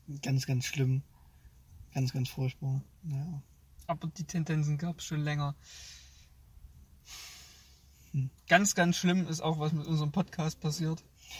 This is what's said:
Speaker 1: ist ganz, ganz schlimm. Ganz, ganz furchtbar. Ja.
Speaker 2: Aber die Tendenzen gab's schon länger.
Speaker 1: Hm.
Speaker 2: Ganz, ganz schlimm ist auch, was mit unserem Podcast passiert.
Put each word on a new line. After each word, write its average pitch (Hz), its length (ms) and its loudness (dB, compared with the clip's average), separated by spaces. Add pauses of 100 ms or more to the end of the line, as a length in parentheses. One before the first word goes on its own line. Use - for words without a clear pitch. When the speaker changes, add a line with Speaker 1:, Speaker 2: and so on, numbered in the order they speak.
Speaker 1:
ist 143 140 -10
ganz, 135 240 0
ganz 127 200 0
schlimm. 131 380 0 (920)
Ganz, 131 200 0
ganz 131 160 -2
furchtbar. 135 520 -2 (220)
Ja. 147 380 -6 (460)
Speaker 2:
Aber 170 200 -4
die 156 180 -6
Tendenzen 156 520 0
gab's 170 280 -4
schon 151 160 -2
länger. 147 340 -2 (2500)
Speaker 1:
Hm. 131 180 0 (180)
Speaker 2:
Ganz, 190 280 6
ganz 175 220 6
schlimm 180 300 4
ist 160 140 -2
auch, 156 180 2
was 156 140 2
mit 151 140 -2
unserem 151 240 2
Podcast 170 480 -2
passiert. 160 440 -2 (360)